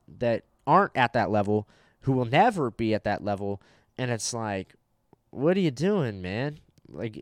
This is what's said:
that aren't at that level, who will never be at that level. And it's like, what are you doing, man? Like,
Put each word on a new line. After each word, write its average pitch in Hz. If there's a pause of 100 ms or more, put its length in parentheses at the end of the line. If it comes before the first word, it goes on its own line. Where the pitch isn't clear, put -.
(180)
that 117 (200)
aren't 175
at 123
that 104
level, 104 (340)
who 135
will 127
never 156
be 110
at 98
that 101
level. 101 (360)
And 123
it's 110
like, 104 (540)
what 165
are -
you 170
doing, 131
man? 127 (300)
Like, 98